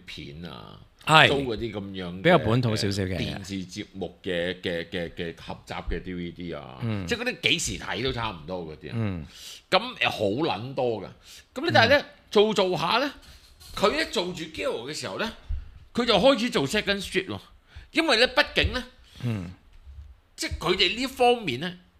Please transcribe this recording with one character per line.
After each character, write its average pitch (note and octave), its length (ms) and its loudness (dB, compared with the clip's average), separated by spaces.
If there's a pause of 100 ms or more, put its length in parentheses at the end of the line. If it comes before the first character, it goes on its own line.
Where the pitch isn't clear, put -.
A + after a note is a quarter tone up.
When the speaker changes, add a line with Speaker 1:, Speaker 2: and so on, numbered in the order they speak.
Speaker 1:
片 D2+ 400 -14
啊， G#1+ 320 -14 (280)
Speaker 2:
係。 D3+ 240 8
Speaker 1:
租 - 60 2
嗰 C3 220 0
啲 A2+ 140 -4
咁 G2+ 80 -4 (120)
樣 F#2 160 -6 (100)
嘅， G2 40 -10
Speaker 2:
比 E3 80 4
較 F3 100 8
本 A2+ 220 2
土 A2+ 140 2
少 G#2 160 0
少 G2 120 0
嘅。 F#2 120 -2
Speaker 1:
誒， - 20 -4
電 D#2 300 -6
視 G2 60 -8 (120)
節 G2+ 280 -12
目 F#2 280 -8
嘅， F2+ 380 -2
嘅， E2+ 300 -6
嘅， E2+ 240 -4
嘅 E2 280 -6
合 - 240 -12
集 - 80 -10 (160)
嘅 F2 140 -4
D F2+ 100 -8
V F2 180 -6
D E2+ 220 -10
啊， C2 300 -12
Speaker 2:
嗯。 G#2 240 -4
Speaker 1:
即 A#3 80 -2
係 G#3+ 60 -6
嗰 A#3+ 80 -4
啲 F#3 200 0
幾 E3 100 2
時 G2+ 200 -4
睇 G2 240 -4
都 C3 80 0
差 A2+ 200 -4
唔 D#2+ 140 -12
多 F2+ 200 -6
嗰 D#2 120 -12
啲 D2+ 120 -12
啊。 - 60 -10
Speaker 2:
嗯。 G2 300 -2 (440)
Speaker 1:
咁， A3+ 280 0
誒， A#2+ 120 2
好 - 160 -6
撚 A#2+ 480 -2
多 A#2+ 280 -2
㗎。 E2+ 40 -10 (500)
咁 C#4 100 -6
呢， F4 80 0
但 A#3 140 8
係 - 40 6
呢， C#4+ 100 6
Speaker 2:
嗯。 - 40 -8 (240)
Speaker 1:
做 G#3+ 240 6
做 F#3 240 2
下 D#3+ 80 0 (120)
呢， C4+ 160 0 (600)
佢 G#3 240 4
呢， D#4 140 0
做 F#3 140 -2
住 F3+ 80 -6
Gale D#3+ 560 -6
嘅 D3+ 40 -6
時 B2+ 140 -8
候 F#2+ 100 -6
呢， A3 140 -2 (600)
佢 B3 120 2
就 A3 120 6
開 B3 220 6
始 A#3 100 0
做 E3 180 2
Second G3 380 0
Street - 220 -2
喎。 G2+ 120 -6 (520)
因 D#4+ 160 2
為 B3 100 4
呢， B3 120 6
畢 C#4+ 160 2 (100)
竟 F#3 180 2
呢， B3 100 -4 (400)
Speaker 2:
嗯。 G2+ 280 -4 (840)
Speaker 1:
即 D#4+ 100 -6
係 - 100 -6
佢 F3 200 2
哋 G3 180 4
呢 B3+ 120 -2
方 B3 360 4
面 B2+ 160 -2
呢， F3 180 -6 (220)